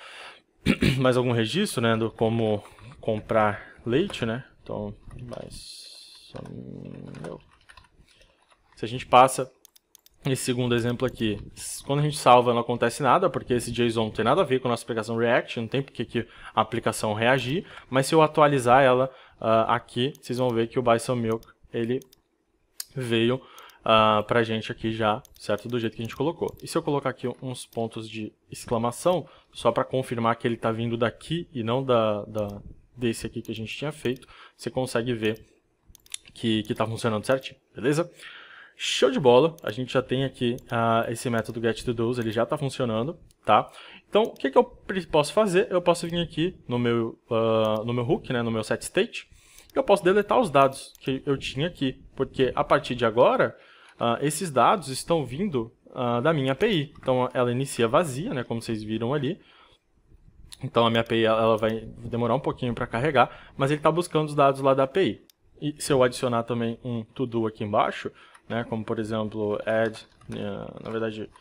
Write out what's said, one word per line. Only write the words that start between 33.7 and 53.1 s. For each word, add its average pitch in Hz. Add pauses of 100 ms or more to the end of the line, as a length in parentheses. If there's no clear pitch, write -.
tinha 143
feito, 135 (260)
você -
consegue 123
ver 110 (880)
que, 110
que 120
tá 110
funcionando 110
certinho, - (160)
beleza? 147 (680)
Show -
de 254
bola, 135
a -
gente 120
já 131
tem 131
aqui, 127 (140)
ah, 113
esse 120
método 117
get 113
to 127
dos, 117
ele 113
já 117
tá 156
funcionando, 131 (260)
tá? 110 (380)
Então, 208
o 233
que -
que 269
eu -
pre-, -
posso 147
fazer? 208
Eu 180
posso 175
vir 175
aqui 165
no 123
meu, 117 (120)
ah, 110
no 120
meu 120
hook, 123
né, 120
no 117
meu 110
set 113
state, - (460)
e -
eu 269
posso 196
deletar 202
os 208
dados 135
que 131
eu 139
tinha 139
aqui, 143 (140)
porque 131
a 143
partir 139
de 123
agora, 127 (440)